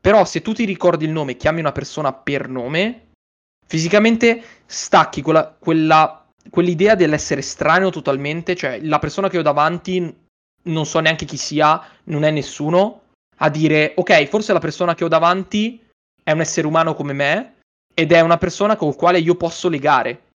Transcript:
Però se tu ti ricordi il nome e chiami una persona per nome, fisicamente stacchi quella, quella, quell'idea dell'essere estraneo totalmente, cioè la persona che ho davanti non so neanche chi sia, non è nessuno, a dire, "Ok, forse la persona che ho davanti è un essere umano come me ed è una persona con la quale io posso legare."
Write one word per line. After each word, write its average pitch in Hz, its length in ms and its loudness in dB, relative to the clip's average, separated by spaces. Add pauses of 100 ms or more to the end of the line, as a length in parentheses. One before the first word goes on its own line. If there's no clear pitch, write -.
Però 202 260 4
se - 160 -8
tu 220 100 -6
ti 226 120 -2
ricordi 170 400 0
il 156 60 -2
nome 151 220 -4
e - 40 -8
chiami 160 240 -2
una 147 120 -2
persona 147 400 -6
per 135 360 -6
nome, 151 640 -6 (540)
fisicamente 226 760 2 (240)
stacchi - 560 0
quella, 156 360 0
quella, 156 680 2 (240)
quell'idea 180 460 2
dell'essere 151 440 0
estraneo 170 480 0
totalmente, 156 680 -4
cioè 131 280 -6
la 151 160 -2
persona 190 300 -4
che 185 100 -2
ho 160 40 -2
davanti 165 800 -2 (420)
non 160 200 -2
so 156 140 -2
neanche 160 260 0
chi 143 140 -12
sia, 151 440 0 (220)
non 151 200 -4
è 151 60 4
nessuno, 156 760 -2 (340)
a 151 100 2
dire, 151 480 2
"Ok, 165 300 4
forse 214 260 -2
la 175 60 2
persona 165 360 -2
che 170 100 -4
ho 165 40 -2
davanti 185 760 0 (400)
è 156 100 -2
un 160 80 0
essere 170 260 -2
umano 160 280 0
come 147 180 -6
me 143 420 -2 (400)
ed 160 180 2
è 170 80 8
una 165 180 4
persona 196 380 0
con 160 120 -2
la 139 80 -2
quale 175 220 2
io 170 180 2
posso 175 320 -4
legare." 135 600 -2 (100)